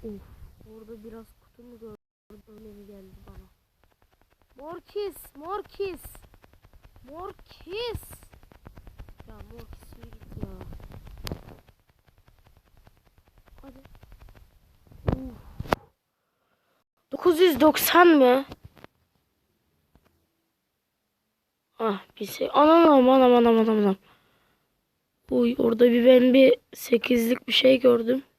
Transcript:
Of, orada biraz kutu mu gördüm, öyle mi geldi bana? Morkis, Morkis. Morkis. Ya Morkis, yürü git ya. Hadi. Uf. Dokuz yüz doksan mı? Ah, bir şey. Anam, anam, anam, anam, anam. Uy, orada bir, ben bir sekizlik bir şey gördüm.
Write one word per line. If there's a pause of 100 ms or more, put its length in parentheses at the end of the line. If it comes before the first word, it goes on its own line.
Of, (520)
orada
biraz (160)
kutu
mu
gördüm,
öyle
mi
geldi (120)
bana? (1200)
Morkis,
Morkis. (1080)
Morkis. (1300)
Ya (160)
Morkis,
yürü
git
ya. (3000)
Hadi. (1400)
Uf. (1700)
Dokuz
yüz
doksan
mı? (3250)
Ah, (160)
bir
şey.
Anam,
anam,
anam,
anam,
anam. (1400)
Uy,
orada
bir,
ben
bir (160)
sekizlik
bir
şey
gördüm. (160)